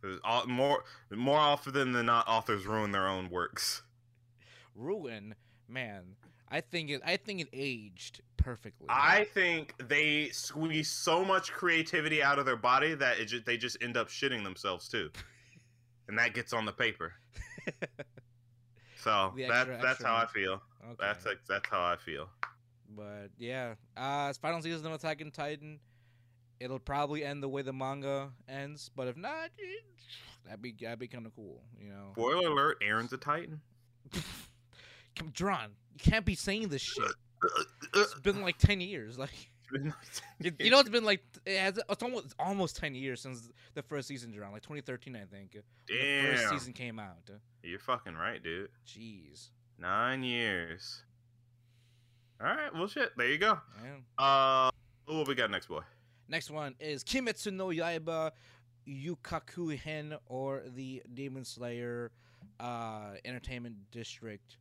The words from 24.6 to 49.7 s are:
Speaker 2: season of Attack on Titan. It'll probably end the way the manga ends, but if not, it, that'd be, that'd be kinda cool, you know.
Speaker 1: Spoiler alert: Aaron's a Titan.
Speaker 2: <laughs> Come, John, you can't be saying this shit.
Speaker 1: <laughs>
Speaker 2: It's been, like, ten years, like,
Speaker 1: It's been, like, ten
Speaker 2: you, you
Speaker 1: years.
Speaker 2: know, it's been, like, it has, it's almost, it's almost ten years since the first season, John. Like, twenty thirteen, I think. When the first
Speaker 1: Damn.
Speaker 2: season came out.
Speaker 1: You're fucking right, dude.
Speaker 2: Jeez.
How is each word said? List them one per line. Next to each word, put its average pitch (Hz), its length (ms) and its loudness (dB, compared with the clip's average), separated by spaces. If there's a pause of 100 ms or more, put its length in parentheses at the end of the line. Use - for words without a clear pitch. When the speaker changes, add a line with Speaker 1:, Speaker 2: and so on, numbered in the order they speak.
Speaker 2:
season 160 240 -6
of 160 80 -6
Attack 156 300 -4
on 151 80 -12
Titan. 151 480 -8 (800)
It'll 127 180 -6
probably 147 460 -2
end 143 180 -6
the 135 80 -2
way 139 140 -2
the 131 100 -4
manga 139 560 -4 (180)
ends, 139 480 -12
but 127 120 -4
if 123 100 -6
not, 311 400 -8
it, 415 260 -12 (640)
that'd 107 160 -14
be, 117 180 -10
that'd 113 200 -8
be 127 80 -10
kinda 117 280 -12
cool, 104 280 -16 (160)
you 104 100 -16
know. 98 220 -14
Speaker 1:
Spoiler 131 380 2
alert: 147 340 6
Aaron's 110 280 2
a 131 60 -6
Titan. 151 420 -2 (540)
Speaker 2:
<laughs> 175 80 -2 (920)
Come, 160 180 -8
John, 165 380 -2 (220)
you 143 180 6
can't 220 120 4
be 185 120 2
saying 208 340 -2
this 139 140 -2
shit. - 200 -2 (380)
Speaker 1:
<laughs> - 540 0
Speaker 2:
It's 208 240 6
been, 196 240 2
like, 180 160 0
ten 196 220 8
years, 127 360 -6
like, 135 160 -6
Speaker 1:
It's - 380 -18
been, 139 160 -2
like, 151 80 -4 (180)
ten - 100 -10 (160)
Speaker 2:
you, 170 120 -2
you 147 80 -10
Speaker 1:
years. 226 120 6
Speaker 2:
know, 269 80 12
it's 262 100 6
been, 226 140 4
like, 208 200 4 (240)
it 190 100 0
has, 190 220 2 (100)
it's 208 140 0
almost, 240 220 -4
it's 131 120 -16
almost 185 400 0
ten 147 160 -4
years 131 260 -4
since 120 300 -12 (240)
the 147 80 -6
first 143 260 -6
season, 120 240 -10
John. 101 200 -10
Like, 107 100 -12
twenty 147 200 -10
thirteen, 135 340 -10
I 104 100 -12
think. 98 300 -18
When 104 80 -16 (240)
the 139 460 2
first 123 100 4
Speaker 1:
Damn. 104 160 4
Speaker 2:
season 123 140 -10
came 117 260 -8
out. 90 320 -14 (320)
Speaker 1:
You're 85 160 -8
fucking 117 340 -4
right, 87 300 -4
dude. 87 260 -6 (180)
Speaker 2:
Jeez. 95 640 -18 (300)